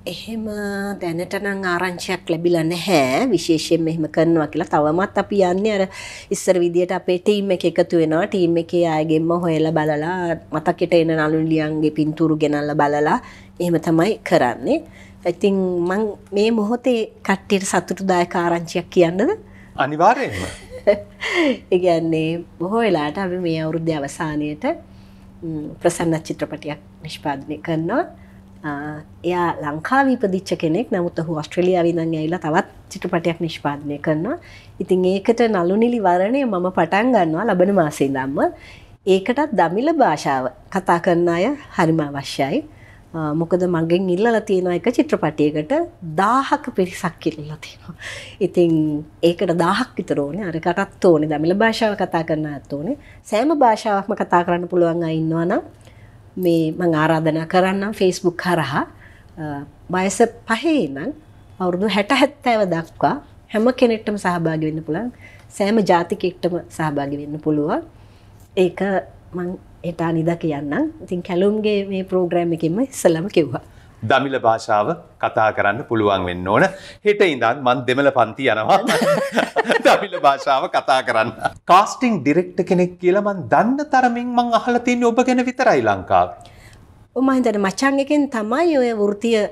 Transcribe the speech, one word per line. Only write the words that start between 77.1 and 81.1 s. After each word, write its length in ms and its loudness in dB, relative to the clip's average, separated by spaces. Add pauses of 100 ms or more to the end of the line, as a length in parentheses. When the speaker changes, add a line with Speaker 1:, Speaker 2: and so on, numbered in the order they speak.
Speaker 2:
ඉඳන් 380 2
මං 240 0
දෙමළ 280 2
පන්ති 340 0
යනවා. 320 4 (580)
<laughs> 500 0
දමිළ 340 2
භාෂාව 480 2
කතා 360 2
කරන්න. 260 2 (320)